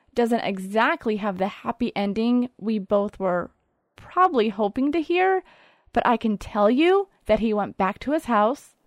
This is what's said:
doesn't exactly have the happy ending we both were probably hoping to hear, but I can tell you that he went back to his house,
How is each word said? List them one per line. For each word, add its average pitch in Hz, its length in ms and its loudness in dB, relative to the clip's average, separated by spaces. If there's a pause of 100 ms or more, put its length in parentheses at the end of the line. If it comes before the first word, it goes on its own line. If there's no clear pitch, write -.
(140)
doesn't 233 280 0
exactly 214 760 -2
have 196 200 -4
the 196 100 -2
happy - 480 -6
ending 226 640 0
we 214 220 -4
both 202 400 -2
were 180 320 -2 (440)
probably 294 540 0
hoping 226 420 -2
to 330 100 0
hear, 370 420 0 (500)
but - 120 0
I 233 120 2
can 214 200 -2
tell 208 320 0
you 349 380 4 (180)
that 214 140 2
he 220 140 0
went 202 240 -4
back 196 220 -2
to 262 120 -6
his 311 140 -2
house, 226 500 0 (120)